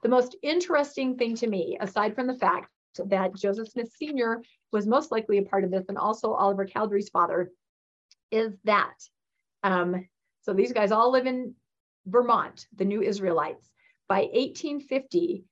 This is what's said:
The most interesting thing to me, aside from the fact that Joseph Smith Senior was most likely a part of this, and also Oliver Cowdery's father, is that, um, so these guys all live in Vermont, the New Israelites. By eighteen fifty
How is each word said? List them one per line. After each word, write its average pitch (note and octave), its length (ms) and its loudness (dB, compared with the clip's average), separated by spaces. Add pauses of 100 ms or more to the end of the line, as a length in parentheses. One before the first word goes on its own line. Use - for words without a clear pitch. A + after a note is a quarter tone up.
The A3+ 60 0
most B3 340 2
interesting C#4+ 720 0
thing A#3 200 -2
to A#3 100 -2
me, G3 320 -2
aside G#3+ 360 -2
from B3+ 120 -2
the B3+ 80 -2
fact F#3 340 -2 (340)
that F#3+ 320 0
Joseph G3+ 340 -2
Smith A#3 280 -8
Senior A#3+ 460 -2 (280)
was G#3 160 0
most C#4 240 2
likely A3 280 0
a G3 40 0
part G3 200 0
of F#3 80 -2
this, F#3 180 -2
and G3 80 -6
also F3+ 360 -2
Oliver G3 320 0
Cowdery's G3+ 440 -2
father, F3 420 0 (800)
is A3 220 0 (120)
that, G#3 300 2 (680)
um, F3+ 440 0 (340)
so G3+ 120 -4
these A3 200 2
guys G#3+ 180 2
all A#3 200 6
live B3+ 160 4
in B3+ 280 -4 (520)
Vermont, A#3 680 2
the F#3+ 100 -2
New G#3 160 0
Israelites. F3+ 680 -2 (400)
By G3 240 2
eighteen C#4+ 480 -2
fifty C4 720 -2